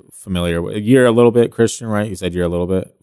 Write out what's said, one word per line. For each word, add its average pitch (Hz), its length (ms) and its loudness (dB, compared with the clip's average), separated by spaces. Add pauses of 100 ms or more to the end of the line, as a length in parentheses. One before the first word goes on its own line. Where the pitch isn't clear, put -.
(120)
familiar 87 480 -4
with, 101 220 -6
you're 123 240 4
a 117 60 4
little 120 180 6
bit, 117 220 2
Christian, 117 340 -2
right? 107 220 -2
You 98 80 -10
said 90 180 -6
you're 87 120 -2
a - 20 0
little 87 180 -2
bit 92 260 -4 (100)